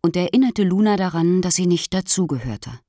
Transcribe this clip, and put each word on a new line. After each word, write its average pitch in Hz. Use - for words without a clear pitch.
und 165
erinnerte 220
Luna 202
daran, 180
dass 180
sie 185
nicht 175
dazugehörte. 123